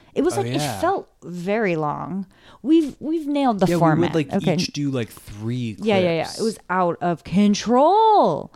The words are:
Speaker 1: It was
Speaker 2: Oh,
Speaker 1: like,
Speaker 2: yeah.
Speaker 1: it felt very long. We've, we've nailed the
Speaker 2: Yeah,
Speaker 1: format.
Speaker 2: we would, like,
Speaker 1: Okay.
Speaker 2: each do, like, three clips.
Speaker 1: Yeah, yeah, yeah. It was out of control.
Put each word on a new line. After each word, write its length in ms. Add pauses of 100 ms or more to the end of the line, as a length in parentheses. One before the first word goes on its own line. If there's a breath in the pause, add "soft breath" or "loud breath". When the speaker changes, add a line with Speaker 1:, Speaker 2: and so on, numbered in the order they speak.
(140 soft breath)
Speaker 1:
It 100
was 120
Speaker 2:
Oh, 60
Speaker 1:
like, 120
Speaker 2:
yeah. 220
Speaker 1:
it 40
felt 280 (140)
very 540
long. 500 (360 soft breath)
We've, 380
we've 280
nailed 320
the 60
Speaker 2:
Yeah, 120
Speaker 1:
format. 200 (160)
Speaker 2:
we 60
would, 120
like, 100
Speaker 1:
Okay. 120
Speaker 2:
each 180
do, 180
like, 200
three 640
clips. 120
Speaker 1:
Yeah, 120
yeah, 180
yeah. 200
It 60
was 160 (120)
out 300
of 220
control. 1300